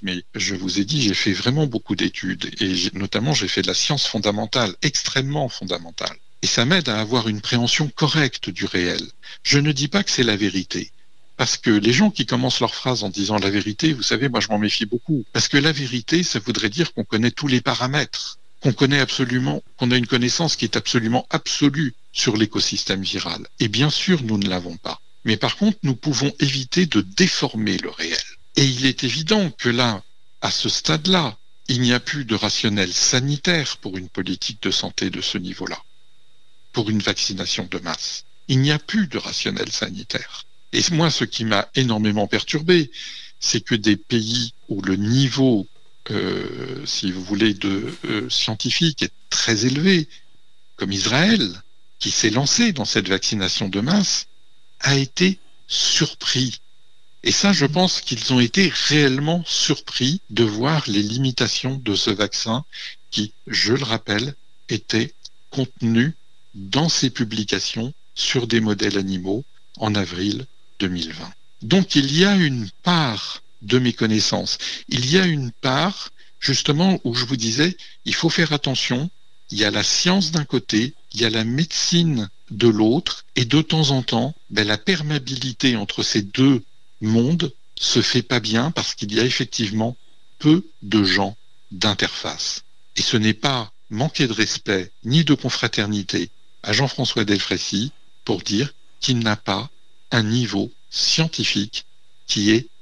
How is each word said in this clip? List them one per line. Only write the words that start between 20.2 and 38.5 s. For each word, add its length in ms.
qui 100
est 120
absolument 540
absolue 640
sur 260
l'écosystème 640
viral. 460
Et 100
bien 200
sûr, 320
nous 160
ne 100
l'avons 300
pas. 240
Mais 140
par 180
contre, 280
nous 120
pouvons 440
éviter 460
de 160
déformer 760
le 120
réel. 280
Et 100
il 200
est 180
évident 480
que 180
là, 340
à 100
ce 160
stade-là, 720
il 140
n'y 120
a 60
plus 260
de 100
rationnel 560
sanitaire 840
pour 200
une 120
politique 540
de 80
santé 380
de 120
ce 160
niveau-là, 420
pour 160
une 120
vaccination 680
de 100
masse. 460
Il 120